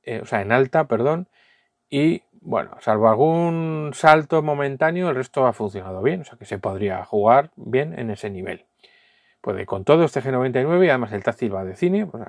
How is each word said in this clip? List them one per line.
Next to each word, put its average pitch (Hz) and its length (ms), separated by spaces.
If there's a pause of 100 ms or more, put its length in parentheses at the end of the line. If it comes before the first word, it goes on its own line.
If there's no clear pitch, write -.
eh, 117 180
o - 60
sea, 113 140
en 98 100
alta, 135 380
perdón, 143 400 (600)
y 160 320 (180)
bueno, 113 400
salvo 110 280
algún 160 840
salto 156 480
momentáneo, 151 640
el 147 80
resto 127 300
ha 120 80
funcionado 95 480
bien, 165 200
o - 20
sea - 120
que - 80
se 101 140
podría 98 460
jugar 113 520
bien 139 420
en 117 120
ese 104 180
nivel. 92 380 (760)
Puede 98 260
con 95 180
todo 165 200
este 143 180
G 135 80
noventa 131 300
y 131 40
nueve 175 220
y - 20
además 123 240
el 101 100
táctil 113 320
va 95 100
de 95 120
cine, 190 300
pues 117 220